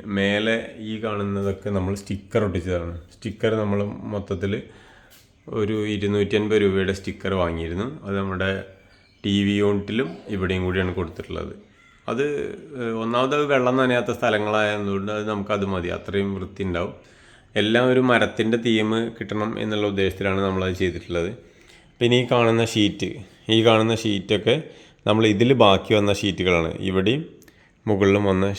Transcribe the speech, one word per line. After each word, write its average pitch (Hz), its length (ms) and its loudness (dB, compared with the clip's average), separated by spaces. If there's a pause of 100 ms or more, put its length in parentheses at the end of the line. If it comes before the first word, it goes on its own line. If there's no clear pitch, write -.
(160)
മേലെ 104 400 2 (320)
ഈ 110 140 -6
കാണുന്നതൊക്കെ 101 720 -4
നമ്മൾ 92 180 -2
സ്റ്റിക്കർ 101 500 -4
ഒട്ടിച്ചതാണ്. 87 500 -4 (180)
സ്റ്റിക്കർ 110 400 -4 (100)
നമ്മൾ 101 160 0 (340)
മൊത്തത്തിൽ 98 400 -4 (960)
ഒരു 110 300 -4 (180)
ഇരുന്നൂറ്റി 101 420 0
അൻപത് 107 260 2
രൂപയുടെ 95 360 2
സ്റ്റിക്കർ 98 360 -6
വാങ്ങിയിരുന്നു. 85 520 -2 (180)
അത് 98 120 -6
നമ്മുടെ 95 340 -2 (760)
ടി 101 100 0 (120)
വി 101 140 2
യൂണിറ്റിലും 101 480 0 (260)
ഇവിടെയും 92 300 -2
കൂടിയാണ് 92 300 0
കൊടുത്തിട്ടുള്ളത്. 82 580 -8 (540)
അത്, 117 180 -2 (540)
ഏഹ്, 113 240 -4
ഒന്നാമത് 123 340 0
അത് 147 160 2
വെള്ളം 127 280 4
നനയാത്ത 123 360 2
സ്ഥലങ്ങളായതുകൊണ്ട് 104 960 0
അത് 107 200 -4
നമുക്കത് 101 400 -2
മതി, 87 240 -2
അത്രയും 98 380 -4
വൃത്തി 92 340 -8
ഉണ്ടാവും. 87 260 -2 (600)
എല്ലാം 110 380 2
ഒരു 127 80 4 (100)
മരത്തിൻ്റെ 110 540 2
തീം 110 240 2 (300)
കിട്ടണം 107 320 -4 (120)
എന്നുള്ള 107 300 -2
ഉദ്ദേശത്തിലാണ് 95 540 0
നമ്മളത് 92 340 -2
ചെയ്തിട്ടുള്ളത്. 87 500 -2 (680)
പിന്നെ 123 240 4
ഈ 123 120 0
കാണുന്ന 117 400 4
ഷീറ്റ്, 101 360 0 (460)
ഈ 113 40 6 (100)
കാണുന്ന 113 340 6
ഷീറ്റൊക്കെ 104 540 0 (500)
നമ്മൾ 110 180 4 (100)
ഇതിൽ 117 160 4 (120)
ബാക്കി 98 320 6
വന്ന 104 260 2
ഷീറ്റുകളാണ്. 87 500 0 (180)
ഇവിടെയും 98 340 2 (640)
മുകളിലും 101 380 4
വന്ന 95 220 2 (120)